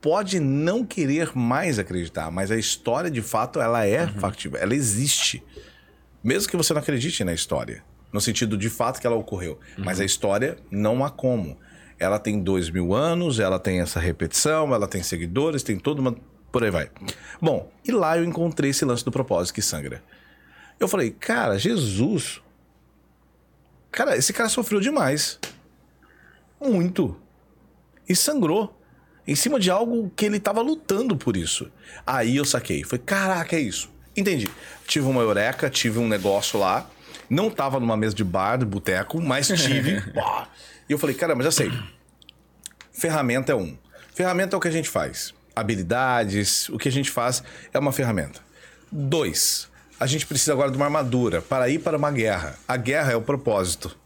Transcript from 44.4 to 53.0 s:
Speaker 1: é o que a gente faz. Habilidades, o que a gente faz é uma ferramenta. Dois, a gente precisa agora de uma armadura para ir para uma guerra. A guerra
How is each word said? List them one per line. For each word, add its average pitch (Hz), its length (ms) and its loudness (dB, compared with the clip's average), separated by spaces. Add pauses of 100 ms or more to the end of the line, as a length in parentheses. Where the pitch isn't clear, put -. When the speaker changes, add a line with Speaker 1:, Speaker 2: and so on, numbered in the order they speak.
Speaker 1:
é - 0 -
o 180 40 0
que 180 80 0
a 165 40 0
gente 156 160 0
faz. - 460 -4 (200)
Habilidades, 107 1120 0
o - 100 -6
que 143 100 0
a 131 40 0
gente 135 180 0
faz 123 320 -2 (300)
é 143 60 2
uma 139 140 0
ferramenta. 107 480 -2 (500)
Dois, 143 800 0 (320)
a 120 60 0
gente 127 200 0
precisa 151 260 0
agora 139 180 2
de 131 60 -4
uma 143 100 2
armadura 123 560 2
para 127 260 2
ir 147 120 2
para 160 160 0
uma 147 140 2
guerra. 101 560 0
A 127 100 -2
guerra 131 360 0